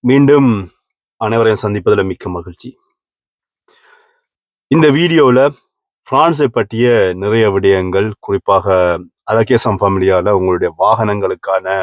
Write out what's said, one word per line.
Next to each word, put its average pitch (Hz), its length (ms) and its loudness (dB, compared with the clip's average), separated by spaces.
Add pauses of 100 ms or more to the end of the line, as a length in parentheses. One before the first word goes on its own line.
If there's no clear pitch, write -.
மீண்டும் 139 460 4 (720)
அனைவரையும் 110 400 0
சந்திப்பதுல 104 420 0
மிக்க 95 260 -8
மகிழ்ச்சி. 90 400 -14 (2000)
இந்த 151 200 2
வீடியோல 147 480 2 (680)
பிரான்ஸை 147 400 0
பற்றிய 117 400 -2 (260)
நிறைய 104 360 0
விடயங்கள், 98 580 0 (120)
குறிப்பாக 98 460 -2 (640)
அலகேசம் 110 520 0
ஃபேமிலியால 95 540 0
உங்களுடைய 92 440 -2
வாகனங்களுக்கான 98 880 -2 (180)